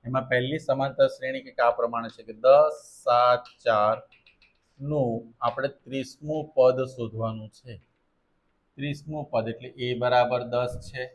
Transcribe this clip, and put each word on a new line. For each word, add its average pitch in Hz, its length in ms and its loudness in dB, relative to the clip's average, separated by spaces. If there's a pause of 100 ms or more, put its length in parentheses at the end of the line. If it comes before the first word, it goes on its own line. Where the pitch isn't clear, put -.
એમાં 127 260 -4
પહેલી 131 340 0
સમાંતર 135 500 0
શ્રેણી 131 300 -8
કંઈક 123 200 -6
આ 117 120 2
પ્રમાણે 117 380 -4
છે 113 120 -20
કે 110 80 -16 (100)
દસ, 147 300 8 (280)
સાત, 123 400 4 (200)
ચાર 107 320 4 (920)
નું 131 240 0 (320)
આપણે 135 240 -2 (140)
ત્રીસમું 143 580 -8 (140)
પદ 127 220 6 (180)
શોધવાનું 110 640 -8
છે. 123 160 -20 (1000)
ત્રીસમું 147 560 -8
પદ 113 220 -2
એટલે 123 160 -16 (160)
એ - 20 -4 (140)
બરાબર 123 400 2 (120)
દસ 123 200 -2 (160)
છે. 127 140 -10 (120)